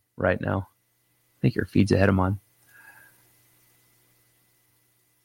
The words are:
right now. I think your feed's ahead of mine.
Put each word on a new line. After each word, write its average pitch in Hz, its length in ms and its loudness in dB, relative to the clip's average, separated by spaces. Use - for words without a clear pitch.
right 95 240 -2
now. 98 280 -6
I - 40 -
think 127 140 0
your - 100 -2
feed's 98 260 0
ahead 98 180 4
of 98 60 2
mine. 92 240 0